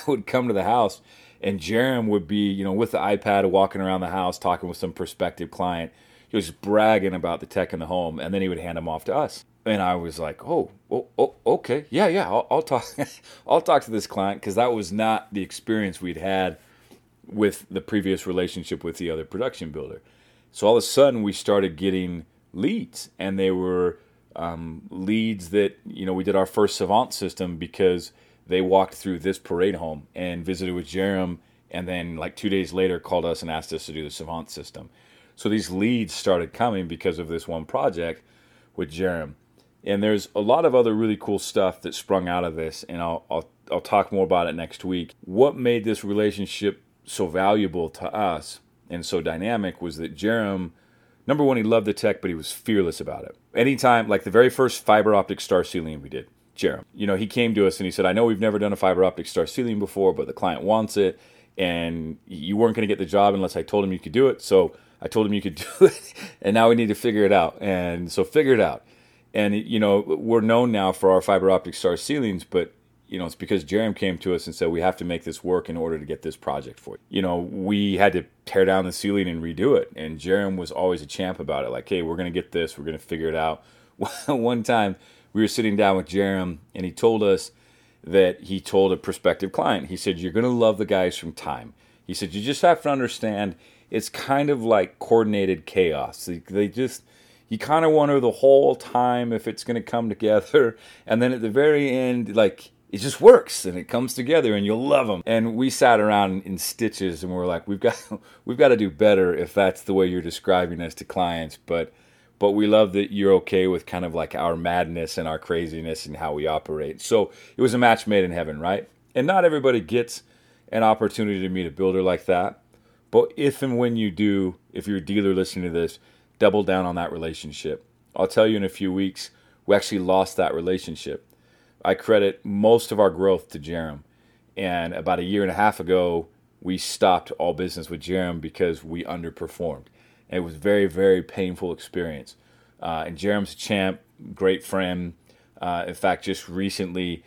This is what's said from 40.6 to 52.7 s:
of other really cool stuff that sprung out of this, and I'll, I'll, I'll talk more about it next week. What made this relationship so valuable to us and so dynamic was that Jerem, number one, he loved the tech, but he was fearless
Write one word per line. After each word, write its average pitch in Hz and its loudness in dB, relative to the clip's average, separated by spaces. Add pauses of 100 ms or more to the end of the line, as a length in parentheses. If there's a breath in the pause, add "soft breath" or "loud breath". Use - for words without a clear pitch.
of 131 2
other 117 4
really 107 0
cool 98 -4
stuff 95 -2
that 85 -10
sprung 92 -2
out 90 -2
of 80 -4
this, 80 -8
and 85 -8
I'll, 85 -6
I'll, 82 -4 (220)
I'll 87 -2
talk 98 0
more 95 0
about 87 2
it 78 -6
next 82 -12
week. 90 -6
What 127 4
made 120 0
this 107 -2
relationship 101 -2 (240)
so 95 -4
valuable 92 0
to - -10
us 87 -4 (300)
and 87 -10
so 87 -4
dynamic 92 -4
was 80 -10
that 78 -10
Jerem, 101 -2 (560 soft breath)
number 147 2
one, 135 2
he 110 0
loved 110 2
the 104 0
tech, - -2
but 95 -4
he 85 -4
was 78 -10
fearless 95 0